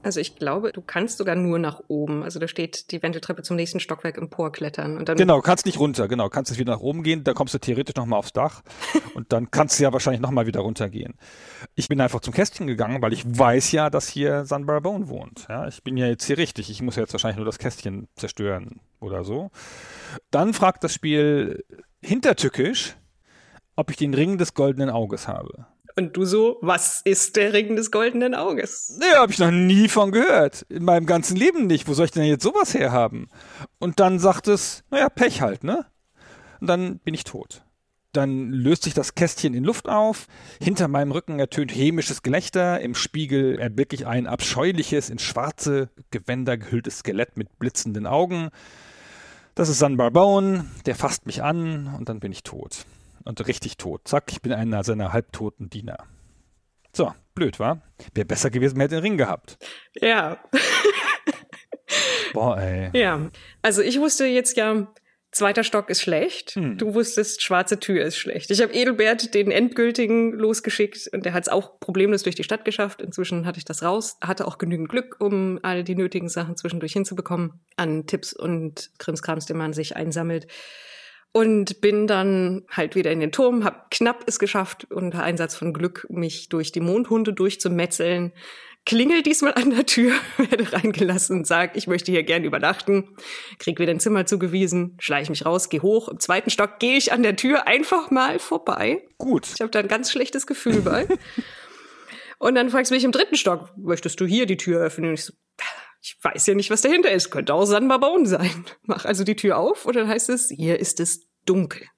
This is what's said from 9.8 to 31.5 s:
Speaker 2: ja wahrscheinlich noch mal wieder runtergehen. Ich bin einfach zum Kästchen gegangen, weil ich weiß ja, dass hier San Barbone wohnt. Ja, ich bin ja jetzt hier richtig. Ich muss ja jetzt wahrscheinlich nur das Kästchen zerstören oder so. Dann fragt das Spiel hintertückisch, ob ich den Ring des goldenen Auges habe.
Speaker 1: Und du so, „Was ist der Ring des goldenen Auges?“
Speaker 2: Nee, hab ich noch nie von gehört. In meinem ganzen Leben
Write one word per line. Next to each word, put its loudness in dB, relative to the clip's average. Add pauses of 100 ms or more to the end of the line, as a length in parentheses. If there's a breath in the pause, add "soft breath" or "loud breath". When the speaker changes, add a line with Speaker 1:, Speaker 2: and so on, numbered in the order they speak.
Speaker 2:
ja 4
wahrscheinlich 0
noch -2
mal 2
wieder -2
runtergehen. -6 (580 loud breath)
Ich -2
bin 2
einfach 2
zum -8
Kästchen 0
gegangen, -2
weil 2
ich -6
weiß 4
ja, 2
dass -2
hier -2
San -4
Barbone -2
wohnt. -14
Ja, -8
ich -14
bin -4
ja 0
jetzt -2
hier 0
richtig. -4
Ich -12
muss -6
ja -2
jetzt -6
wahrscheinlich -4
nur -6
das -4
Kästchen -8
zerstören -8 (180)
oder -6
so. -6 (800 loud breath)
Dann 2
fragt 2
das -2
Spiel 2 (400)
hintertückisch, 0 (800 soft breath)
ob -2
ich -8
den 0
Ring 2
des -2
goldenen 2
Auges -4
habe. -10 (300)
Speaker 1:
Und -2
du 2
so, 2
„Was 0
ist 2
der 4
Ring 2
des -2
goldenen 0
Auges?“ -4
Speaker 2:
Nee, 6
hab 8
ich -2
noch 6
nie 6
von 4
gehört. 4
In -6
meinem 6
ganzen 2
Leben 4